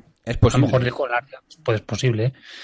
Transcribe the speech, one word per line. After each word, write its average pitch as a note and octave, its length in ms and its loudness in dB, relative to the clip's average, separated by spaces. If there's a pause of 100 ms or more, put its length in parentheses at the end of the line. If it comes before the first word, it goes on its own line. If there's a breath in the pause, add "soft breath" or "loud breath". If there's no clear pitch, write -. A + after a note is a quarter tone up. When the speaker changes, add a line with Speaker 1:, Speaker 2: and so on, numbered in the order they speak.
(240)
Speaker 1:
Es A#2 140 -6
posible. A#2+ 200 4
Speaker 2:
a - 20 4
lo B2+ 80 4
mejor B2 160 2
le B2 80 0
cola, B2 340 -4 (380)
pues, A#2 120 0
es G#2 100 -6
posible, A2 400 0
¿eh? C3 80 -2 (300 loud breath)